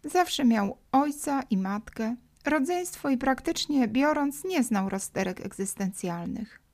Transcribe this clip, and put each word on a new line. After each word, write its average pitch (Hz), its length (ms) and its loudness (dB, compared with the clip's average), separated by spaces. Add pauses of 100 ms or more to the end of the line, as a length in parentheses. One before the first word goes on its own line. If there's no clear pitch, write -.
zawsze 339 400 0
miał 214 320 4 (160)
ojca 285 580 2
i 202 60 2
matkę, 214 600 -4 (280)
rodzeństwo 311 680 0
i 254 80 2
praktycznie 262 680 2
biorąc 285 560 2
nie 370 180 2
znał 196 260 0
rozterek 190 520 -4
egzystencjalnych. 196 1200 -6 (140)